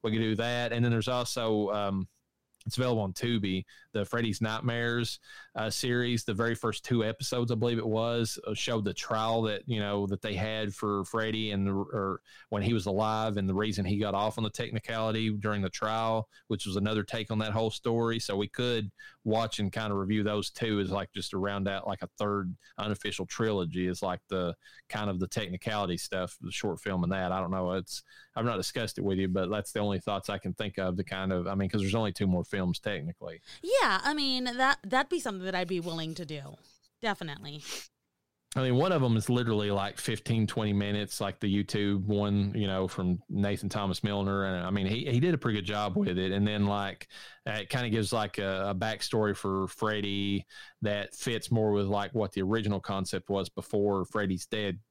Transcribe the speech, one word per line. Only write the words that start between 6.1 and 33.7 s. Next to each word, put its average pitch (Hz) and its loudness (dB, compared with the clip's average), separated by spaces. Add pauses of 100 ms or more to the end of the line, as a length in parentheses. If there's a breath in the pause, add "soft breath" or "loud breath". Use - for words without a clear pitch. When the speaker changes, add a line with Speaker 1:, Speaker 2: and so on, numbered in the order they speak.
Speaker 1:
The 110 -2
very 117 2
first - -2
two 117 2
episodes, 120 -2
I 123 2
believe 117 2
it 107 -2
was, 113 0
uh, 107 -2
showed 110 -2
the 95 0
trial 113 0
that, 107 -2
you 113 -2
know, 101 0
that 98 -2
they 104 -4
had 107 -2
for 101 -2
Freddy 110 0
and 98 2
the, 98 2
or 98 -2 (300 loud breath)
when 104 0
he 113 4
was 101 2
alive 107 0
and 95 0
the 95 0
reason 104 0
he 101 2
got 104 0
off 107 0
on 113 0
the 104 -2
technicality 110 -2
during 104 0
the 92 0
trial, 113 0 (200 soft breath)
which 104 -2
was 95 -2
another 107 2
take 113 -4
on 110 2
that 110 0
whole 113 2
story. 117 0
So 98 -2
we 101 2
could 117 0 (340 loud breath)
watch 110 2
and 98 0
kinda 107 -2
review 101 2
those 104 0
two 107 0
as, 92 0
like, 98 -2
just - -8
to 95 -2
round 98 0
out, 98 -2
like, 98 -4
a 90 -8 (100)
third 101 0 (220 soft breath)
unofficial 104 -4
trilogy 92 0
is, 90 -2
like, 92 -2
the 87 -2 (340 loud breath)
kind 104 -2
of 92 -2
the 95 0
technicality 98 -2
stuff, 92 -4
the 92 -8
short 90 -2
film 92 0
and 85 2
that. 92 0
I 95 0
don't 87 -2
know. 92 0
It's, - -4 (340 loud breath)
I've 113 0
not 117 0
discussed 104 -4
it 95 -4
with 95 0
you, 95 2
but 92 0
that's 104 -4
the 107 0
only 101 0
thoughts 98 -4
I 101 -4
can 92 -4
think 104 -6
of 92 0
to 95 -2
kind 95 -2
of, 90 0
I 98 -2
mean, 98 0
'cause 104 0
there's 98 0
only 110 2
two 101 0
more 90 2
films 92 -2
technically. 104 -6 (220 loud breath)
Speaker 2:
Yeah, 339 4